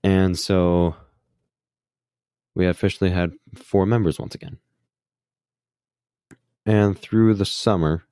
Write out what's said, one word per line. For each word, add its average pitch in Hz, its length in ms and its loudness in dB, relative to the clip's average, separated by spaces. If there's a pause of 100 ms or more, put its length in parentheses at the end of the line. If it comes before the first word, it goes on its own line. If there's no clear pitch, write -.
And 95 340 2
so 87 580 0 (1600)
we 90 140 0
officially 92 440 -2
had 87 200 -2 (240)
four 98 300 0
members 104 340 0
once - 160 -14
again. - 220 -18 (2000)
And 104 340 2
through 110 360 2
the 98 100 -2
summer 82 680 -2